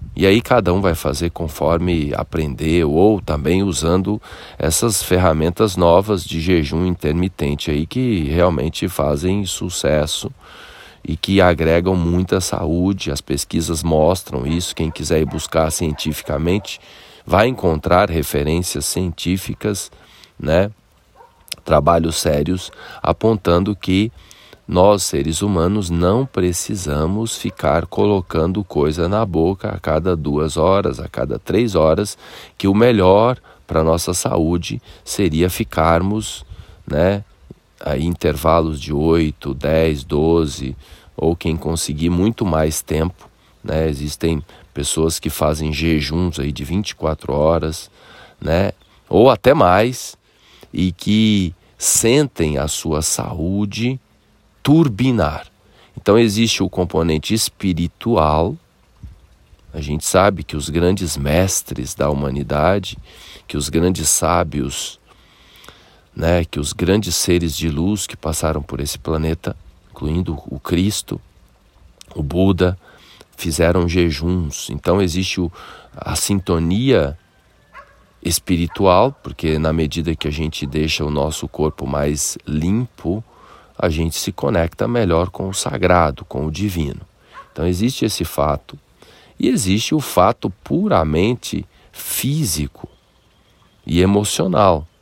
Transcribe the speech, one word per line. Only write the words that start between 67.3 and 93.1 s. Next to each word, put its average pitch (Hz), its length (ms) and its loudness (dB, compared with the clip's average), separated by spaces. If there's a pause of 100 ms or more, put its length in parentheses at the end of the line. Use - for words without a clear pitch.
de 82 140 -2
luz 92 360 -2
que - 120 -16
passaram 78 420 -2
por 71 200 -8
esse 71 180 -8
planeta, 80 580 -4 (340)
incluindo 80 560 -4
o - 140 -10
Cristo, - 580 -2 (960)
o - 80 -6
Buda, 90 560 2 (600)
fizeram 85 500 2
jejuns. 85 800 0
Então 87 320 0
existe 90 400 -2
o, 87 100 -2 (460)
a - 180 -8
sintonia 90 1040 0 (1040)
espiritual, 90 880 2 (120)
porque 78 360 -2
na 78 140 0
medida 80 420 -2
que 78 140 -6
a 73 40 -2
gente 78 340 -4
deixa 78 360 -2
o 76 80 -2
nosso 76 380 -4
corpo 78 380 -4
mais 73 500 -2 (100)
limpo, 95 800 -2 (580)
a 90 60 2
gente 80 300 -2
se - 120 -6
conecta 85 560 -2
melhor 92 440 0
com - 180 -6
o 95 60 -8
sagrado, 87 720 2
com 69 180 -6
o 78 60 -4
divino. 82 500 -4 (500)
Então 76 160 -4
existe 101 380 0
esse 101 220 -2
fato, 71 520 -2 (600)
e - 100 0
existe 113 460 2
o 156 60 2
fato 104 500 0 (120)
puramente 101 1000 0 (260)
físico 123 960 -4 (1000)